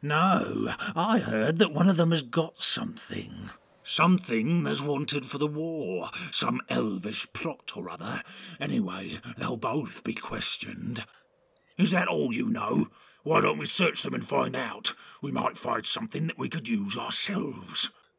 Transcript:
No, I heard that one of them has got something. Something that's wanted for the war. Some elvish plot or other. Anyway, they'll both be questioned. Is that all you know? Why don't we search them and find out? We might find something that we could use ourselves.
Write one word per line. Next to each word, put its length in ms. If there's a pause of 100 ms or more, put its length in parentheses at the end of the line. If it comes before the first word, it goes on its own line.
No, 720 (200)
I 240
heard 380
that 160
one 160
of 80
them 140
has 100
got 420
something. 880 (340)
Something 800
that's 180
wanted 440
for 140
the 80
war. 640 (180)
Some 400
elvish 640
plot 420
or 140
other. 320 (380)
Anyway, 600 (180)
they'll 200
both 460
be 100
questioned. 920 (720)
Is 140
that 160
all 260
you 140
know? 400 (360)
Why 180
don't 160
we 80
search 380
them 100
and 120
find 300
out? 380 (280)
We 100
might 260
find 280
something 420
that 100
we 120
could 180
use 280
ourselves. 960 (300)